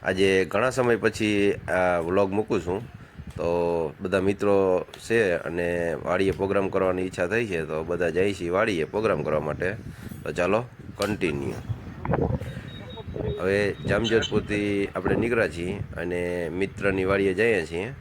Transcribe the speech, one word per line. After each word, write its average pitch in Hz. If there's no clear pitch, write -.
આજે 95
ઘણા 104
સમય 120
પછી 104
આ 90
વ્લોગ 95
મૂકું 107
છું, 87
તો 82
બધા 95
મિત્રો 98
છે 107
અને 85
વાડીએ 92
પ્રોગ્રામ 98
કરવાની 92
ઈચ્છા 92
થઈ 113
છે, 85
તો 78
બધા 85
જાય 92
છે 90
વાડીએ 92
પ્રોગ્રામ 95
કરવા 76
માટે. 76
તો -
ચાલો, 92
કન્ટિન્યુ. 82
હવે 98
જામજોધપુરથી 104
આપણે 95
નીકળ્યા 113
છીએ 87
અને 87
મિત્રની 95
વાડીએ 98
જઈએ 101
છીએ. 90